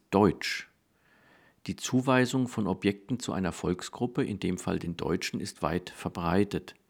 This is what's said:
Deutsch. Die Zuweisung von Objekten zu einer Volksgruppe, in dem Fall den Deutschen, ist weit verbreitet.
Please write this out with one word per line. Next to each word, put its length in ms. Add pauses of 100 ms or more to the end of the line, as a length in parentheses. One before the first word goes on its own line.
Deutsch. 600 (960)
Die 80
Zuweisung 720
von 180
Objekten 540
zu 140
einer 180
Volksgruppe, 720
in 160
dem 180
Fall 220
den 160
Deutschen, 460
ist 200
weit 280
verbreitet. 880 (140)